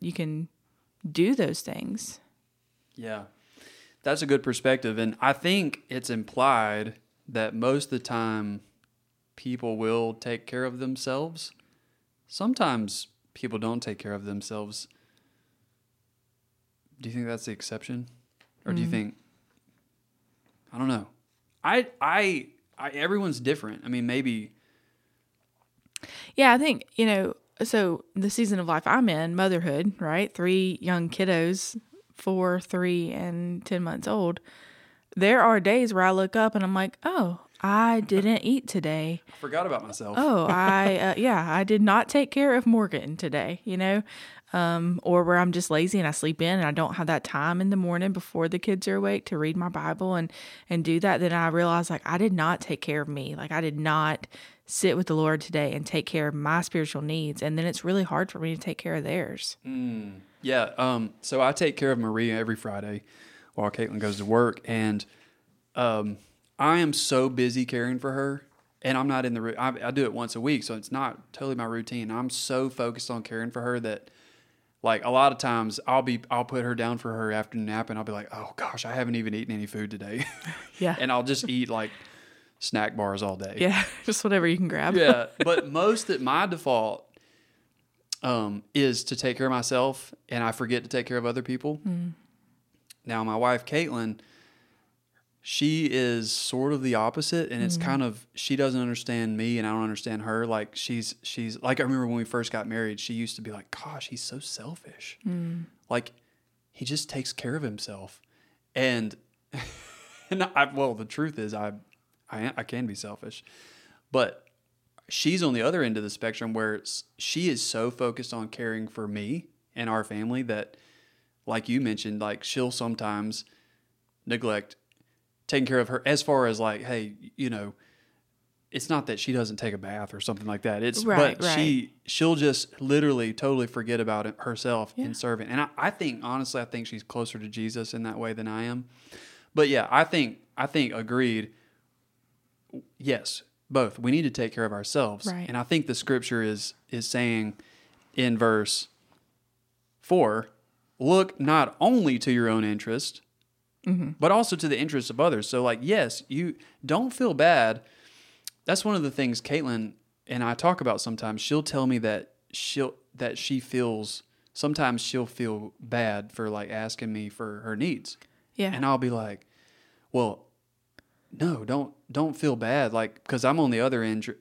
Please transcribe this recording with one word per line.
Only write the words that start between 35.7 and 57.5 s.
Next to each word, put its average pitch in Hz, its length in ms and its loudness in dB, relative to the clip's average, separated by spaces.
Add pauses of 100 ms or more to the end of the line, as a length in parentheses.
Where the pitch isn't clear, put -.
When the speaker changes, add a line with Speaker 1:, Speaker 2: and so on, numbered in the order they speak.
Speaker 1:
where 185 100 4
I 185 60 6
look 190 240 2
up 220 200 4
and 196 100 0
I'm 190 100 0
like, 190 300 0
Oh, 247 400 0 (180)
I 220 400 4
didn't 208 440 4
eat 262 240 2
today. 156 600 -2
Speaker 2:
I - 80 -20
forgot 151 300 -2
about 127 160 -2
myself. 107 360 -8
Speaker 1:
Oh, 247 280 4
Speaker 2:
<laughs> - 40 4
Speaker 1:
I, 190 480 4
uh, 190 180 2
yeah, 196 340 2
I 180 140 2
did 208 180 4
not 214 260 6
take 285 220 4
care 277 240 4
of 247 120 2
Morgan 185 500 2
today, 151 480 -2
you 190 120 -2
know, 190 260 2 (500)
um, 170 500 2
or 175 220 6
where 175 140 6
I'm 180 140 6
just 175 180 -2
lazy 165 280 4
and 170 80 2
I 147 40 0
sleep 156 320 -2
in 175 160 2
and 175 80 2
I 147 60 2
don't 160 220 0
have 170 120 -2
that 160 180 0
time 165 360 0
in 190 100 2
the 196 60 4
morning 180 360 0
before 170 360 -2
the 175 100 -2
kids 190 280 -2
are 196 100 0
awake 202 300 0
to 170 120 -4
read 156 180 0
my 180 140 -2
Bible 160 440 -2
and, 165 180 -2 (360)
and 170 160 0
do 165 160 2
that. 190 200 4
Then 175 120 2
I 170 160 2
realize, 170 420 2
like, 156 140 -4
I 170 140 0
did 202 140 4
not 170 280 2
take - 200 -6
care 151 200 -2
of 147 80 -4
me. 143 260 -6
Like, 151 160 -8
I 156 100 -2
did 151 200 -2
not 156 460 2 (400)
sit 180 300 2
with 180 100 2
the 156 100 2
Lord 156 240 4
today 151 320 -2
and 147 140 -6
take 151 200 -2
care 151 220 -2
of 147 60 -2
my 151 260 0
spiritual 151 420 -2
needs. 151 400 -4
And 156 160 0